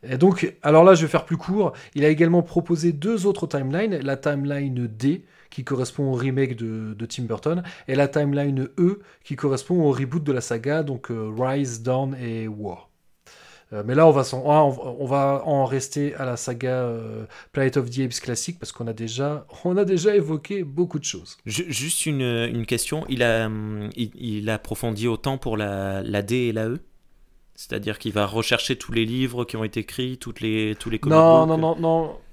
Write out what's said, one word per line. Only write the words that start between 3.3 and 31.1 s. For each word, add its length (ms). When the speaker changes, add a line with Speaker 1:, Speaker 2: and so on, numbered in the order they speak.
Speaker 1:
timelines, 560
la 160
timeline 720
D, 360
qui 120
correspond 480
au 20
remake 420
de, 420
de 80
Tim 200
Burton, 360
et 60
la 140
timeline 600
E, 220
qui 120
correspond 480
au 80
reboot 320
de 80
la 100
saga, 400
donc, 300
euh, 260
Rise, 460
Dawn 360
et 280
War. 420
Euh, 140
mais 80
là, 140
on 40
va 120
s'en, 200
on 280
va, 260
on 80
va 400
en 200
rester 500
à 100
la 120
saga, 360
euh, 520
Planet 260
of 140
the 80
Apes 200
classique, 400
parce 120
qu'on 160
a 60
déjà, 520
on 140
a 80
déjà 300
évoqué 480
beaucoup 340
de 80
choses. 400
Speaker 2:
Ju-, 260
juste 360
une, 140
une 440
question. 440
Il 120
a, 240
hum, 500
il, 200
il 340
approfondit 580
autant 300
pour 180
la, 460
la 220
D 120
et 160
la 160
E ? 120
C'est-à-dire 440
qu'il 140
va 120
rechercher 520
tous 140
les 140
livres 400
qui 120
ont 60
été 180
écrits, 360
toutes 240
les, 380
tous 100
les 80
comic 180